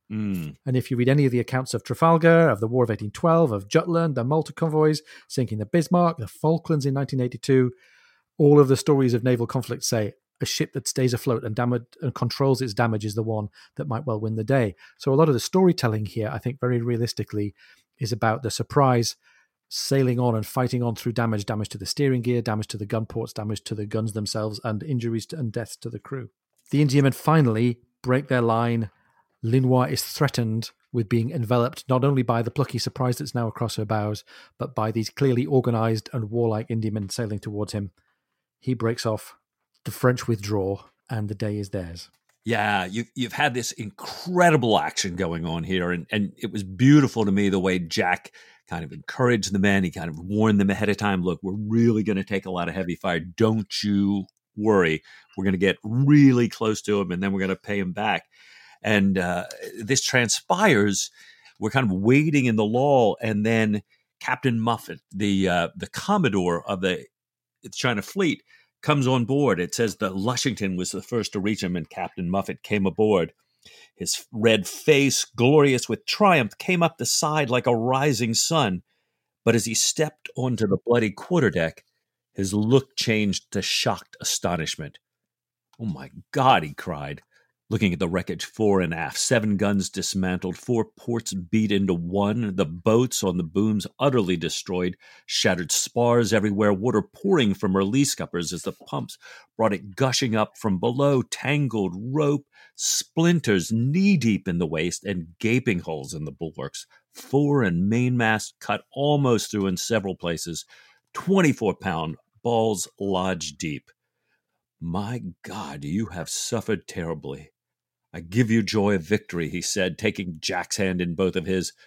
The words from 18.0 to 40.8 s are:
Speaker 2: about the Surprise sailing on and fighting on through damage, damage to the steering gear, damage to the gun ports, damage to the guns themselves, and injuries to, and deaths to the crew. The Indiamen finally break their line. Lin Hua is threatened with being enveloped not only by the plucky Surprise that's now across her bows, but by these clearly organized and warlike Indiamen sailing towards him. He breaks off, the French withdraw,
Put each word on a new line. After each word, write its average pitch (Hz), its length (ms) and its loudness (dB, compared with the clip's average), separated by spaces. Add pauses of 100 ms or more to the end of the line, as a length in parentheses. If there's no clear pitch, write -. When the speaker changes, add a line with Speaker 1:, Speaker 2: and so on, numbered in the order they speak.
Speaker 2:
about 113 300 0
the 113 80 -4
Surprise 127 640 2 (540)
sailing 127 500 0
on 123 160 2
and 107 100 -4
fighting 123 380 -2
on 117 120 -2
through - 160 -6
damage, 110 340 -2
damage 107 240 -4
to - 80 -12
the 98 80 -12
steering 131 360 0
gear, 120 200 0
damage 107 260 -4
to 110 100 -10
the 104 100 -8
gun 113 180 -4
ports, - 280 -8
damage 107 300 -6
to 110 120 -8
the 104 100 -6
guns 110 280 -4
themselves, 107 500 -4
and 107 200 -4
injuries 117 440 -4
to, 170 100 -12
and 117 140 -6
deaths 117 240 -8
to - 140 -12
the 110 100 -10
crew. 127 300 -12 (420)
The 143 100 4
Indiamen 139 300 4
finally 123 680 2 (220)
break 131 260 0
their 127 140 0
line. 117 480 0 (540)
Lin 127 200 2
Hua 127 200 4
is 135 200 -4
threatened 113 680 -2 (200)
with 117 160 -2
being 117 240 0
enveloped 123 560 0
not 127 160 2
only 135 200 2
by 117 180 2
the 113 100 -4
plucky 127 280 -2
Surprise 123 400 -2
that's 143 160 -8
now 117 120 -2
across 110 280 -4
her 107 100 -4
bows, 107 380 -2 (340)
but 135 180 -8
by 110 160 -2
these 110 180 -2
clearly 131 360 0
organized 117 640 0
and 110 200 -6
warlike 113 380 -2
Indiamen 107 400 -4
sailing 107 300 -6
towards 104 340 -8
him. 101 180 -6 (680)
He 131 140 -4
breaks 113 320 -4
off, 107 300 -6 (500)
the 107 60 -8
French - 360 0
withdraw, 101 560 -2 (260)